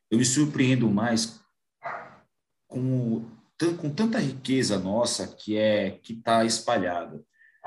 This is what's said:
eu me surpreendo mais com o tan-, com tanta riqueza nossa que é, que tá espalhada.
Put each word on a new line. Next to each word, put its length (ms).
eu 80
me 80
surpreendo 640
mais 520
com 500
o 140
tan-, 180
com 180
tanta 260
riqueza 600
nossa 480
que 300
é, 340
que 240
tá 300
espalhada. 800